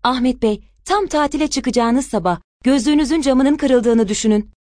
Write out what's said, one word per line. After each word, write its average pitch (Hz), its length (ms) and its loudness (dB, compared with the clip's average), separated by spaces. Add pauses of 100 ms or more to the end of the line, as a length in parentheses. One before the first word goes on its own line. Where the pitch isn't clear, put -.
Ahmet 247 400 -2
Bey, 214 220 -2 (200)
tam 392 220 -2
tatile 294 420 -2
çıkacağınız 247 580 -2
sabah, 180 340 -2 (240)
gözlüğünüzün 285 560 2
camının 269 360 2
kırıldığını 233 520 2
düşünün. 208 420 0 (140)